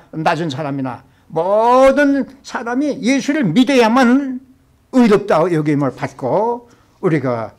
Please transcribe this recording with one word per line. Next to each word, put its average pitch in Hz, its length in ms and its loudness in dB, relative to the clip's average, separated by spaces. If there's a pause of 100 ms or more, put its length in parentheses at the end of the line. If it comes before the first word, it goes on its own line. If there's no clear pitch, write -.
(120)
낮은 160 380 -2
사람이나 135 540 -6 (240)
모든 254 1000 2 (160)
사람이 240 580 -6
예수를 277 420 -2
믿어야만 254 960 2 (520)
의롭다 202 600 2
여김을 147 440 -2
받고 190 720 -4 (320)
우리가, 127 580 -2